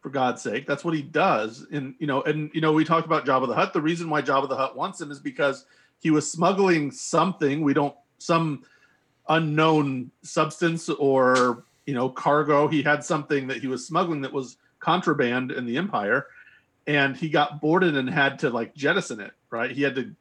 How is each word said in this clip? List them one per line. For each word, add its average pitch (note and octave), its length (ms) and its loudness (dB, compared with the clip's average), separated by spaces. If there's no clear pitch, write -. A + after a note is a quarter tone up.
for - 100 -12
God's B2+ 300 -2
sake. B2+ 280 -6
That's C#3+ 160 -4
what E3 100 0
he D3+ 80 -2
does. C3+ 680 -2
And, C#3 260 -6
you D#3+ 80 -6
know, C#3 160 0
and, D3+ 320 -2
you D#3+ 60 -2
know, D#3 120 4
we D#3 120 4
talked E3 220 2
about D#3 200 0
Jabba C#3 220 2
the A#2 60 -2
Hutt. F#3+ 180 0
The E3+ 80 0
reason E3 280 -2
why D3+ 140 0
Jabba C3+ 260 2
the C3 80 -2
Hutt C3 200 -2
wants F3+ 240 -8
him D3+ 100 -10
is C#3+ 80 -14
because C#3 460 -2
he E3 140 2
was D3+ 180 2
smuggling E3+ 640 2
something. D#3 720 0
We C#3+ 120 2
don't, C#3+ 200 0
some E3 440 0
unknown D3+ 840 2
substance E3 680 -2
or, B2+ 760 4
you C#3+ 80 -4
know, B2+ 140 0
cargo. D3 600 2
He D3 140 0
had C#3+ 220 0
something C#3+ 440 -2
that C3 100 -4
he C3 80 -8
was B2+ 200 -6
smuggling E3 340 -2
that C3+ 120 -8
was C3+ 260 -8
contraband C3+ 720 0
in B2+ 160 -6
the A#2+ 100 -4
Empire, C3+ 520 -2
and C#3 300 2
he E3 120 -4
got D3 320 0
boarded E3 360 2
and C3 120 0
had C#3 320 0
to, D3 100 0
like, A#2 260 -4
jettison D3 420 -2
it, G2+ 140 -12
right? A#2+ 220 -4
He C3 100 -4
had C3+ 140 0
to A2+ 240 -6